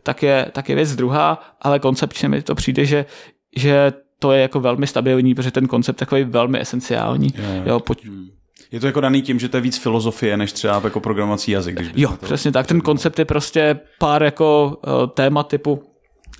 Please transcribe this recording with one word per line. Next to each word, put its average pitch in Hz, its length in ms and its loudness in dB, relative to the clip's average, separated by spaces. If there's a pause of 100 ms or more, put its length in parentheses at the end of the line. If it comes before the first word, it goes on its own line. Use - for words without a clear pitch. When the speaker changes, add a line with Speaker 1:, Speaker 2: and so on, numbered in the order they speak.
Speaker 1:
tak - 200 -4
je, 139 300 2
tak 135 160 -8
je 139 60 0
věc 147 220 0
druhá, 151 440 0 (220)
ale 143 160 2
koncepčně 139 500 0
mi 143 140 0
to 147 120 -2
přijde, 139 300 0
že, 143 200 2 (520)
že 139 360 4 (260)
to 139 140 2
je 135 80 6
jako 131 200 0
velmi 127 260 0
stabilní, 127 480 2
protože 127 160 -2
ten 131 160 0
koncept 123 300 0
takový 135 280 0
velmi 120 360 0
esenciální. 123 680 -2 (100)
Speaker 2:
Jo, 107 60 -8 (100)
jo. 92 120 -4
Speaker 1:
Jo, 120 140 0
pojď - 260 -6
Speaker 2:
Hmm. 98 200 -16 (440)
Je 117 100 -8
to 127 60 -2
jako 139 140 0
daný 135 220 2
tím, 131 160 -2
že 123 100 -4
to 127 80 -2
je 127 40 2
víc 123 180 -2
filozofie, 110 580 0
než 104 160 -2
třeba 101 320 0
jako 107 160 -2
programovací 104 500 -2
jazyk, 90 240 -2
když 87 140 -6
bychom 82 140 0
Speaker 1:
Jo, - 180 0
Speaker 2:
to - 60 -12
Speaker 1:
přesně 143 260 -2
tak. 131 140 0
Ten 170 100 2
Speaker 2:
předměli. 165 80 2
Speaker 1:
koncept 156 340 0
je 160 60 2
prostě 151 560 0 (180)
pár 151 240 2
jako, 147 600 2
eh, 131 300 0
témat 143 340 2
typu 143 340 -2 (580)